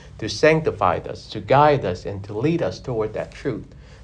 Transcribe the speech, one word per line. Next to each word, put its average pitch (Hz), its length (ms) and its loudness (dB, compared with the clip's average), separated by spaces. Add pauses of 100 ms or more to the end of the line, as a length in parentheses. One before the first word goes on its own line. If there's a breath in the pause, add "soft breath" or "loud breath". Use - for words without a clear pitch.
(180 loud breath)
to 110 100 -6
sanctify 107 680 2
us, - 320 -12
to 110 100 -10
guide 135 460 4
us, 90 200 -6
and 98 200 -8
to 104 120 -10
lead 156 240 0
us 95 200 -4
toward 110 320 -4
that - 180 -8
truth. - 360 -8 (360 loud breath)